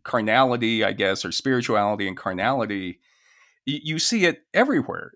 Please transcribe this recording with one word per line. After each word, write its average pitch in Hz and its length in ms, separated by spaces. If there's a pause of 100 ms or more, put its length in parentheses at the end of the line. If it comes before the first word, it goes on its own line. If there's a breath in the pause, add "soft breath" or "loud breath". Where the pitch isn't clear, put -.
carnality, 117 800
I 101 100
guess, 98 320
or 87 80
spirituality 107 760
and 92 100
carnality, 101 840 (680 soft breath)
y-, 151 160
you 156 160
see 214 260
it - 180 (100)
everywhere 185 640